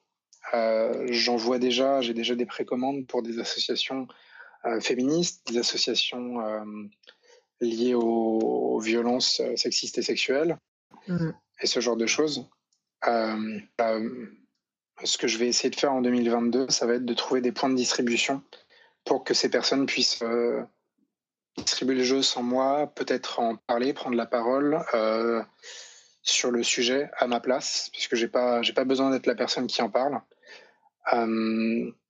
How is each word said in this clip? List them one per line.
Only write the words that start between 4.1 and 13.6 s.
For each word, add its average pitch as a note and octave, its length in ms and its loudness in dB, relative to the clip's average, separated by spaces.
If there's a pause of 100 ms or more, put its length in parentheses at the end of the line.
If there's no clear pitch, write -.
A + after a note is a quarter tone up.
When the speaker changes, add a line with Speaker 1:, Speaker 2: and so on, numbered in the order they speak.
Speaker 1:
euh, A#2 140 0
féministes, C3+ 680 0
des A#2 120 0
associations, B2 800 0
euh, G#2+ 260 -4 (960)
liées A#2+ 360 2
aux, A#2 800 2
aux A#2 40 0
violences, A#2 600 2
euh, B2 160 -2
sexistes - 420 -2
et A#2+ 60 2
sexuelles, D3 540 0 (500)
Speaker 2:
Mhm. E3+ 260 0 (260)
Speaker 1:
et - 60 -4
ce - 140 0
genre A#2 180 0
de A2+ 80 2
choses. D3 420 0 (600)
Euh, A2 520 0 (220)